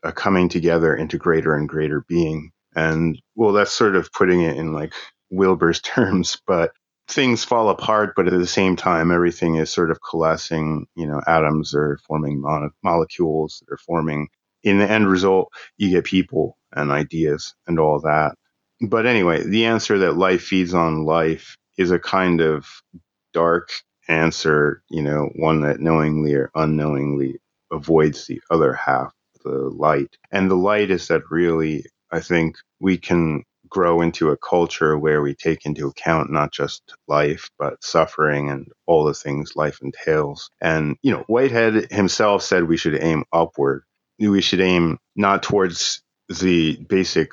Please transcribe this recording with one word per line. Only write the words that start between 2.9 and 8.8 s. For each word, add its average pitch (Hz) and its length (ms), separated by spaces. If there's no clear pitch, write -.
well, 107 180
that's 101 200
sort 101 240
of 87 160
putting 90 300
it 78 140
in, 80 160
like, 78 200
Wilbur's 92 500
<laughs> - 20
terms, 95 640
but 85 260
things 127 360
fall 113 240
apart, 107 460
but 90 140
at 90 100
the 90 80
same 92 300
time, 85 340